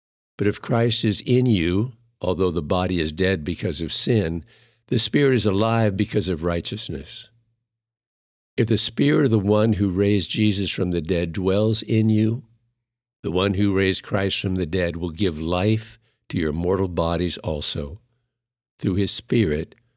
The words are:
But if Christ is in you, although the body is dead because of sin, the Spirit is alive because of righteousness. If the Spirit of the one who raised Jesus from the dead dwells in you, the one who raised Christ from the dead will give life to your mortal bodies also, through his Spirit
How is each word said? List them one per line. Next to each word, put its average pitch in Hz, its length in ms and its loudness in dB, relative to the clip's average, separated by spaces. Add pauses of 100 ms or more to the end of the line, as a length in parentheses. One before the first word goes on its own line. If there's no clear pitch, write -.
(380)
But 101 100 0
if 101 140 -2
Christ 117 420 0
is 107 180 0
in 127 240 2
you, 98 520 2 (240)
although 90 300 0
the 80 120 -4
body 90 380 0
is 78 100 -4
dead 90 320 0
because 82 380 -6
of 80 120 -4
sin, 85 520 0 (440)
the 131 80 0
Spirit 139 380 4
is 107 100 0
alive 107 520 2
because 98 320 -2
of 82 160 -4
righteousness. 85 840 -6 (1300)
If 117 120 2
the 113 100 2
Spirit 147 480 2
of 117 60 2
the 113 60 4
one 104 360 4
who 98 160 0
raised 98 400 2
Jesus 101 420 0
from 90 200 -2
the 85 100 0
dead 85 320 -2
dwells 101 480 0
in 110 260 2
you, 110 380 0 (760)
the 95 100 -6
one 92 240 0
who 101 200 2
raised 95 260 2
Christ 98 380 -2
from 92 160 -2
the 92 100 -2
dead 85 300 -2
will 85 140 -6
give 82 280 -2
life 92 640 -2 (300)
to - 80 -4
your 78 160 0
mortal 92 340 0
bodies 85 520 -2
also, 76 600 -6 (800)
through 92 160 -2
his 98 160 0
Spirit 80 640 0 (220)